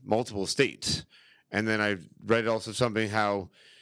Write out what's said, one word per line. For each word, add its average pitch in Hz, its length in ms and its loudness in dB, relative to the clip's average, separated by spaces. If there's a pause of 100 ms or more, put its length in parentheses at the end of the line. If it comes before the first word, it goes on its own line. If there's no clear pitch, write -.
multiple 107 420 -2
states. - 580 -2 (480)
And 104 140 0
then 110 140 2
I 104 180 0 (280)
read 113 220 2
also 110 240 -2
something 110 360 0
how 101 420 0 (320)